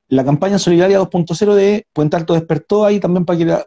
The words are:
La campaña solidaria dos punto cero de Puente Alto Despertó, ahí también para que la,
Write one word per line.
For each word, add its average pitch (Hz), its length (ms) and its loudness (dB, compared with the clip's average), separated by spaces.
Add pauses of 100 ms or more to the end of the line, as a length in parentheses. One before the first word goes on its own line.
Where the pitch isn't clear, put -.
La 131 140 2
campaña 175 360 0
solidaria 185 400 2
dos 185 100 -2
punto 175 240 -4
cero 208 220 0
de 202 360 0
Puente 151 260 -2
Alto 170 180 -2
Despertó, 165 500 -2
ahí 208 140 2
también 175 260 -2
para 175 140 -2
que 165 60 0
la, 165 220 -2